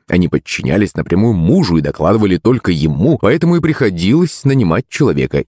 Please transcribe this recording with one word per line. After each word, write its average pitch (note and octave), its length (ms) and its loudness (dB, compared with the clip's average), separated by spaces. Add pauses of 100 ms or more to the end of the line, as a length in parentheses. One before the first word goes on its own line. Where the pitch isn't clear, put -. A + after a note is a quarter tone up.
Они F2 200 2
подчинялись - 680 -2
напрямую G2 380 0
мужу F#2 440 2
и D#2 40 2
докладывали F2+ 560 0
только A2+ 340 0
ему, D#2+ 460 0
поэтому E3+ 400 2
и D#3+ 40 0
приходилось C#3+ 840 0
нанимать A#2 420 2
человека C#2+ 600 -2